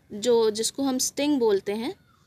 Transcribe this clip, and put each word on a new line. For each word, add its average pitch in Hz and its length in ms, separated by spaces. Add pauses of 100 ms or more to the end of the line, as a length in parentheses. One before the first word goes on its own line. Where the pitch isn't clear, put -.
(140)
जो, 226 360
जिसको 220 320
हम 262 180
sting 285 380
बोलते 202 360
हैं 240 200 (320)